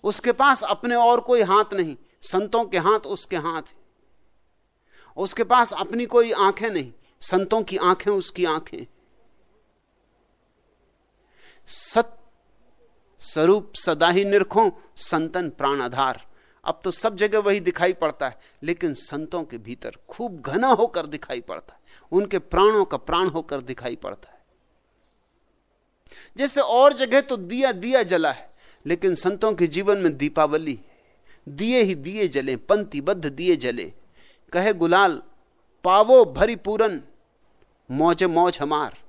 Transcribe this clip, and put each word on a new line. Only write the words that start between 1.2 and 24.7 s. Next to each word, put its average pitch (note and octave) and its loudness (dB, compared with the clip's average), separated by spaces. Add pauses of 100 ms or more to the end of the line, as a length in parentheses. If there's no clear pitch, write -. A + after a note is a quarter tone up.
कोई A#3+ 2
हाथ G3+ 2
नहीं, D#3+ -4 (260)
संतों G#3+ -2
के F#3 -4
हाथ G3+ 2
उसके - -10
हाथ D#3+ -6
हैं। - -20 (1300)
उसके G3 -4
पास A#3 4
अपनी A3 -6
कोई A#3 4
आंखें G3 0
नहीं, C#3+ -6 (280)
संतों G3 0
की F#3+ -6
आंखें F#3 2
उसकी - -2
आंखें। D#3 -6 (2750)
सत - -4 (880)
स्वरूप F#3 0
सदा E3 0
ही F#3 2
निरखो, G3 2 (140)
संतन D#3+ -4
प्राण C#3 -2
आधार। B2 -4 (340)
अब E3 -6
तो F#3 -2
सब G#3+ -4
जगह G#3 0
वही G3+ 0
दिखाई F3+ 0
पड़ता D3+ -4
है, - -12 (240)
लेकिन E3 -4
संतों D#3 -10
के A#2 -14
भीतर A2+ -14 (120)
खूब G3 -10
घना F#3+ 0
होकर A3 2
दिखाई C#3+ -10
पड़ता - -16
है, - -20 (320)
उनके G3 0
प्राणों G3+ 2
का D3 -6
प्राण E3+ -2
होकर D3 -6
दिखाई B2 -10
पड़ता - -16
है। - -20 (1900)